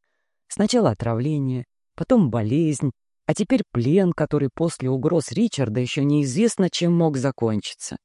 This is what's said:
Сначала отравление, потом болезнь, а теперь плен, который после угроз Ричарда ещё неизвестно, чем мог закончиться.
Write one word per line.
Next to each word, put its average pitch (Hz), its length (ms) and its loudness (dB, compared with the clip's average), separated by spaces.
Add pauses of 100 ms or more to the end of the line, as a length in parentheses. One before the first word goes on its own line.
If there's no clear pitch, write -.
(480)
Сначала 208 420 2
отравление, 127 760 -2 (280)
потом 180 360 2
болезнь, 131 640 0 (340)
а - 80 0
теперь 247 360 0
плен, 156 420 2
который 143 400 0
после 156 360 -4
угроз 135 420 0
Ричарда 127 500 -2
ещё 127 220 -2
неизвестно, 147 680 2
чем 175 260 0
мог 160 200 2
закончиться. 117 880 -4